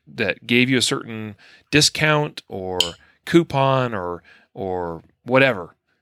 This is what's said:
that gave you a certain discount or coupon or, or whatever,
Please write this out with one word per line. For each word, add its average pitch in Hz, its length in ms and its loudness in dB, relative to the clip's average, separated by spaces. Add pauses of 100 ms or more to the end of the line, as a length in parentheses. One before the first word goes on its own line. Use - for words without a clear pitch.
that 117 400 -6
gave 123 220 4
you 131 80 2
a 113 40 2
certain 110 540 -6 (360)
discount 151 760 2
or 92 320 -6 (460)
coupon 135 680 2
or, 87 300 -6 (300)
or 90 500 -6 (200)
whatever, 120 520 0 (260)